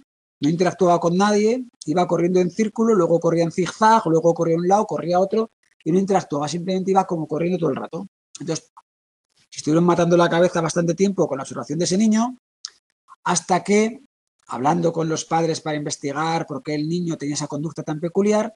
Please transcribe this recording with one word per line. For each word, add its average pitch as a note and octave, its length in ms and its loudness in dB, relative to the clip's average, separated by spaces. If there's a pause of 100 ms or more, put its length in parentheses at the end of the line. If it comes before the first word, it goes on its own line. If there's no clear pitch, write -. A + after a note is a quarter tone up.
(420)
no C#3+ 80 2
interactuaba F3 500 2
con E3+ 160 0
nadie, G#3 500 2 (200)
iba F3+ 220 0
corriendo F3 340 2
en F3+ 100 0
círculo, A3 420 0
luego E3+ 280 2
corría E3+ 240 2
en D#3+ 80 -4
zigzag, A3 540 2
luego E3 260 4
corría E3 220 0
a E3+ 40 0
un F3 80 -2
lado, G#3 180 4
corría D#3+ 300 -2
a F3+ 60 4
otro, A3 300 -2 (340)
y D#3+ 80 0
no F#3 60 4
interactuaba, F3 500 -2
simplemente F#3 420 -4
iba F#3+ 160 2
como D#3+ 180 -4
corriendo E3+ 320 -2
todo D#3+ 120 -2
el B2+ 80 -4
rato. E3 320 -12 (280)
Entonces, D#3+ 320 -8 (840)
se - 60 -20
estuvieron D#3+ 260 2
matando F3 320 4
la E3+ 140 6
cabeza F3 320 2
bastante E3+ 320 0
tiempo F#3+ 340 0
con C3+ 120 -4
la - 20 -8
observación C#3 380 -8
de F3 60 0
ese E3+ 120 0
niño, A3 400 2 (840)
hasta F3+ 400 -2
que, G#3+ 360 2 (460)
hablando E3 480 0
con D#3+ 160 -2
los D#3 160 -4
padres E3 340 -2
para D#3 160 -6
investigar D3+ 720 -4
por C3+ 160 -10
qué D3+ 140 -6
el D3+ 120 -4
niño E3+ 300 -4
tenía D3 160 -6
esa D3 140 -6
conducta D3+ 340 -8
tan D#3 180 -6
peculiar, G#3 560 0